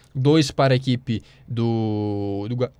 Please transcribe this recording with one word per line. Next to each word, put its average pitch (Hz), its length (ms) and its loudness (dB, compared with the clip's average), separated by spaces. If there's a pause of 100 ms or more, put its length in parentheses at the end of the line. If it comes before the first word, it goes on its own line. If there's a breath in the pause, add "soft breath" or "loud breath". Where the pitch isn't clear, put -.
(160 loud breath)
Dois 143 340 4
para 135 240 2
a 127 40 4
equipe 123 440 -2 (240 loud breath)
do, 104 1000 -2
do 120 80 -6
Gua-, 120 240 -4